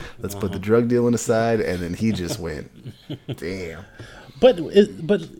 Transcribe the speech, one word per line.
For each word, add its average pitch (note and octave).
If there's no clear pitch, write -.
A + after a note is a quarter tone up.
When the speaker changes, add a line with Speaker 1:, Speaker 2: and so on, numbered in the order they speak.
Speaker 1:
Let's G2
put G2
the F#2
Speaker 2:
Uh-huh. F#2
Speaker 1:
drug A#2
dealing A#2+
aside." A2+
And F2+
then F2
he A2
just F2
went, D#2+
Speaker 2:
<laughs> C3+
Speaker 1:
"Damn." F2
Speaker 2:
But A#3+
it, F3
but G3